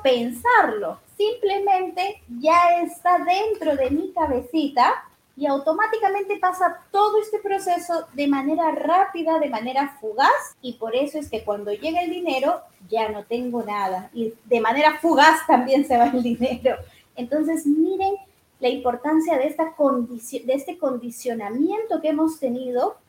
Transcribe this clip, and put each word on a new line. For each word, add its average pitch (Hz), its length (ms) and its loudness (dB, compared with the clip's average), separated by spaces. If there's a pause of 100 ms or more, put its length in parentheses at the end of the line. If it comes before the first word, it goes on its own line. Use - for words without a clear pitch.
pensarlo, 247 1000 2 (160)
simplemente 392 1080 -2 (180)
ya 349 440 4
está 349 360 2
dentro 359 560 0
de 262 160 0
mi 359 200 -2
cabecita 294 920 0 (320)
y 277 80 -4
automáticamente 392 920 0
pasa 359 420 0 (120)
todo 415 300 2
este 415 180 -4
proceso 349 540 -2 (200)
de 285 140 -2
manera 294 440 0
rápida, 330 680 0
de 294 100 -2
manera 254 520 -4
fugaz, 269 600 0
y 247 120 -8
por 226 220 -6
eso 294 220 -2
es 294 120 -8
que 214 140 -6
cuando 208 280 -4
llega 320 300 -2
el 339 80 -2
dinero 320 520 -2 (280)
ya 220 200 -2
no 208 140 -8
tengo 240 400 -4
nada, 196 500 -4
y 226 200 -4 (120)
de 233 140 2
manera 294 420 4
fugaz 320 460 4
también 269 380 4
se 254 120 0
va 240 100 6
el 247 160 0
dinero. 240 520 -2 (400)
Entonces 302 500 -2
miren 381 500 2 (440)
la 254 80 0
importancia 285 720 0
de 269 100 0
esta 320 300 -4
condici-, 247 640 -2
de 254 100 0
este 311 240 -6
condicionamiento 254 1200 -4
que 302 80 -2
hemos 311 300 0
tenido 254 580 -4 (120)